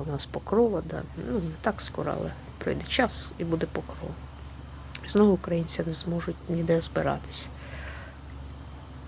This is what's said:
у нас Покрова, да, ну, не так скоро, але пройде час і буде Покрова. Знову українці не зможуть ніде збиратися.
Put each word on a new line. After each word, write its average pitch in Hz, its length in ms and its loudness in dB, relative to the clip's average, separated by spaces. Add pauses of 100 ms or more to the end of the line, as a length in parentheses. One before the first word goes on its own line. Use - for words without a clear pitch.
у 151 40 -2
нас 139 140 -2
Покрова, 208 640 4
да, - 140 -2 (280)
ну, - 20 2
не 165 280 0
так - 200 0
скоро, - 380 0
але - 120 0 (260)
пройде - 300 -2
час - 500 2
і 175 60 -2
буде 165 220 2
Покрова. 160 480 -4 (920)
Знову 208 260 8
українці 170 520 2
не 160 80 0
зможуть 170 560 -2
ніде 170 320 4
збиратися. - 640 0 (1600)